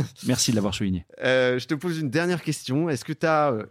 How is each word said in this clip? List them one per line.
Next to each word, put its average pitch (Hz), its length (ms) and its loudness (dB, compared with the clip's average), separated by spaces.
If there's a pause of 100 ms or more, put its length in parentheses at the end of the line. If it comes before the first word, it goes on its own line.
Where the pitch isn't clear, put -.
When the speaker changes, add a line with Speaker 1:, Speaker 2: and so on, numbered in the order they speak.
Speaker 1:
<laughs> - 200 -10
Speaker 2:
Merci 123 240 2
de 113 60 2
l'avoir 98 180 0
souligné. 92 300 -2 (180)
Speaker 1:
Euh, 127 340 4
je 127 100 -6
te 160 60 -4
pose 160 240 -2
une 151 120 -2
dernière 170 320 0
question. 151 480 -2
Est-ce 127 160 -4
que 156 80 -8
t'as, 151 400 2
euh, 107 180 -4